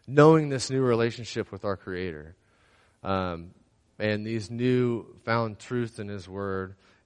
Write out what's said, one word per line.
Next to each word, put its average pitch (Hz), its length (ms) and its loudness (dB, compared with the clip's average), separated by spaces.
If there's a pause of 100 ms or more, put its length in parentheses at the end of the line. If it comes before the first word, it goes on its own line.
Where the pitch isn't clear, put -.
knowing 151 440 8
this 131 200 -4
new 131 120 0
relationship 117 720 0
with 98 140 -12
our 101 100 -2
Creator, 90 600 -8 (680)
um, 92 480 -4 (480)
and 107 260 -2
these 110 260 -6
new 120 540 0 (200)
found 113 340 0
truths 120 400 -6
in 101 80 -10
His 98 220 -12
Word, 95 460 -6 (300)